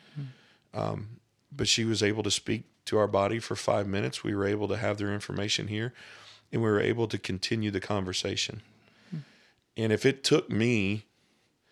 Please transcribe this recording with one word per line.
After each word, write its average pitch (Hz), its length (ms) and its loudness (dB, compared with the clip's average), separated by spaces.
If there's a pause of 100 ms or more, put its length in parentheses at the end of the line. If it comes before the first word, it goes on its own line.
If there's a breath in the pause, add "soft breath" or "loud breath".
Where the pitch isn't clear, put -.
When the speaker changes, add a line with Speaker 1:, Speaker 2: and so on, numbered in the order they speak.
(140)
Speaker 1:
Hmm. - 640 -14
Speaker 2:
Um, 107 300 -4 (460)
but 123 140 -2
she 117 160 2
was 110 180 0
able 107 200 2
to 101 80 0
speak 110 340 -2 (220)
to 110 120 0
our 104 80 6
body 101 320 2
for 113 160 -6
five 104 320 0
minutes. 104 380 -2
We 101 100 0
were 101 120 0
able 104 220 0
to 98 100 -2
have 104 180 0
their 101 160 -2
information 101 560 -4
here, 110 240 -4 (580 loud breath)
and 113 120 0
we 110 80 4
were 104 100 6
able 117 280 2
to 104 100 -4
continue 104 520 -2
the 98 100 -2
conversation. 101 840 -4 (480 loud breath)
Speaker 1:
Hmm. 165 80 -8 (580 loud breath)
Speaker 2:
And 113 160 4
if 110 140 4
it 135 180 2
took - 260 4
me 107 540 2 (680)